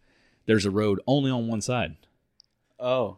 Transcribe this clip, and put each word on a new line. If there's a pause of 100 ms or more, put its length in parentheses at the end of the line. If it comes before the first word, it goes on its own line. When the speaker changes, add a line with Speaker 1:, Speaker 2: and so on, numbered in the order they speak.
(480)
Speaker 1:
there's
a
road
only
on
one
side. (840)
Speaker 2:
Oh,